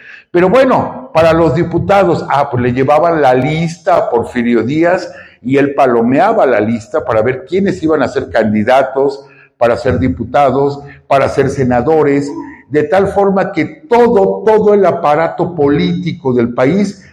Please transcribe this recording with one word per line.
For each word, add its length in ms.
Pero 160
bueno, 680
para 180
los 220
diputados, 760
ah, 220
pues 120
le 100
llevaban 480
la 140
lista 640
a 140
Porfirio 520
Díaz 500
y 140
él 180
palomeaba 720
la 140
lista 440
para 180
ver 260
quiénes 340
iban 200
a 60
ser 200
candidatos 960
para 200
ser 220
diputados, 840
para 220
ser 220
senadores, 800
de 140
tal 240
forma 440
que 120
todo, 560
todo 260
el 140
aparato 680
político 800
del 220
país 580